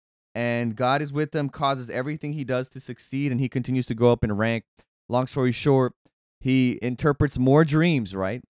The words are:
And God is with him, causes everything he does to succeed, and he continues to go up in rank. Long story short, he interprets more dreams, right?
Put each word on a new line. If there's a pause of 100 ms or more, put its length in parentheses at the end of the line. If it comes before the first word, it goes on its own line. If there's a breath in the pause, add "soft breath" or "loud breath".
(340)
And
God
is
with
him,
causes
everything
he
does
to
succeed,
and
he
continues
to
go
up
in
rank. (460)
Long
story
short, (480)
he
interprets
more
dreams,
right? (180)